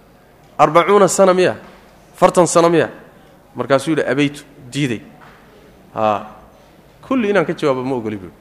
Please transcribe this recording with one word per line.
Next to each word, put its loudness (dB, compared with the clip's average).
"Arbacuuna 4
sana 4
miya? 0
Afartan 2
sano 2
miya?" 0
Markaasuu -2
yidhi, -2
"Abaytu," -4
diiday. -6
Ha. -2
Kulli -2
inaan 0
ka -6
jawaabo -4
ma -6
ogoli, -8
buuri. -18